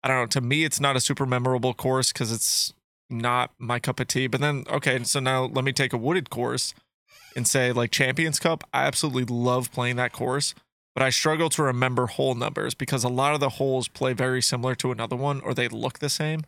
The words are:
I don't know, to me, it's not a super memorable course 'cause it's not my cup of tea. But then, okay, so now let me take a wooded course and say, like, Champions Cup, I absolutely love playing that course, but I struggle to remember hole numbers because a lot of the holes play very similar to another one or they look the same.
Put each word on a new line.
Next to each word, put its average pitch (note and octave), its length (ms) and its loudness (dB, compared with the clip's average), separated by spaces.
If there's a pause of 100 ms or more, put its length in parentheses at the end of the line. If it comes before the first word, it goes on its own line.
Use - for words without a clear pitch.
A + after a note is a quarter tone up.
I B2 40 0
don't C3 140 4
know, A#2 60 2
to C3 140 0
me, C#3+ 220 4
it's - 160 0
not C#3 160 4
a B2+ 60 4
super C#3 240 0
memorable B2+ 480 2
course C3 400 0
'cause A2+ 180 -2
it's - 420 -2 (360)
not A#2+ 500 0
my A#2+ 200 -2
cup - 200 -4
of B2+ 80 0
tea. C3 200 0
But B2+ 140 -2
then, C#3+ 280 0
okay, C3 340 0
so C#3 160 0
now C3 260 0
let B2+ 200 -2
me C3+ 80 0
take C3 200 0
a B2+ 40 -2
wooded C#3+ 320 -2
course A#2+ 440 -2 (640)
and A#2+ 120 0
say, B2 240 2
like, A#2+ 200 0
Champions C#3 480 0
Cup, E3 240 0 (100)
I C3 120 2
absolutely C3 400 0
love B2 460 0
playing B2 260 -2
that B2 160 -2
course, C3 400 -2 (420)
but C3+ 80 2
I C3 60 4
struggle D#3 400 2
to D#3 140 2
remember B2+ 440 2
hole C3 280 0
numbers A2 380 -4
because B2+ 300 -2
a B2 60 2
lot C3+ 240 2
of D3 60 0
the C#3 100 2
holes C3 380 0
play C3 260 -2
very B2+ 280 0
similar B2 340 0
to C3 160 -2
another A2+ 240 -4
one C#3 260 -2
or - 120 -4
they B2 140 0
look A2+ 320 -6
the D3 100 -2
same. D#3 380 -2